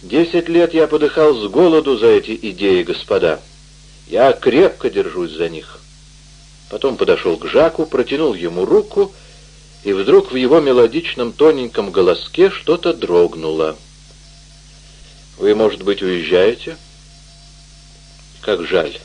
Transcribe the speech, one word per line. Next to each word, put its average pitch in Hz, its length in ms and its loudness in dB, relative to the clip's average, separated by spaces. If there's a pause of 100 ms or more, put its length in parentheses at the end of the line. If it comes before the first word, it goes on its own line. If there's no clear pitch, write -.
"Десять 160 460 -2
лет 165 260 2
я 160 140 2
подыхал 151 460 2
с 107 140 -6
голоду 147 480 2
за 110 120 2
эти 110 300 2 (120)
идеи, 92 320 0
господа. 82 580 -2 (680)
Я 123 240 2
крепко 123 580 0
держусь 90 420 -6
за 82 160 -6
них". 80 300 -14 (920)
Потом 117 280 -4
подошел 95 400 0
к - 100 -12
Жаку, 156 400 0
протянул 135 480 -2
ему 87 300 -6
руку, 196 500 0 (680)
и 101 80 -4
вдруг 123 400 2
в 127 40 -6
его 131 240 4
мелодичном 123 720 0
тоненьком 123 600 0
голоске 95 580 2
что-то 170 420 -4
дрогнуло. 80 840 -2 (1600)
"Вы, 104 160 2
может 101 300 0
быть, 98 180 -2
уезжаете? 90 720 0 (1600)
Как 87 260 -4
жаль. 80 380 -2